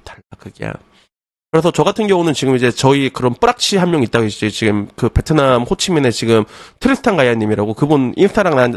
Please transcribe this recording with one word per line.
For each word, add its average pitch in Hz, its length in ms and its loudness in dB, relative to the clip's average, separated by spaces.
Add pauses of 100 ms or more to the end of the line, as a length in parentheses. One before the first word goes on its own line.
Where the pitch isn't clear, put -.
달라, - 160 -20 (180)
그게. - 320 -12 (800)
그래서 160 200 2
저 156 120 0
같은 202 260 0
경우는 170 260 2
지금 131 220 0
이제 120 140 2
저희 135 380 2
그런 123 240 -4
뿌락치 - 460 0
한 180 120 0
명 160 120 0
있다고, 113 240 0
이제 104 240 -4
지금 104 360 -2 (100)
그 120 120 -2
베트남 135 540 2
호치민에 143 480 -2
지금 113 340 0 (360)
트리스탄 247 360 0
가야님이라고, 110 580 0
그분 143 420 0
인스타랑 185 400 2
난, 123 200 2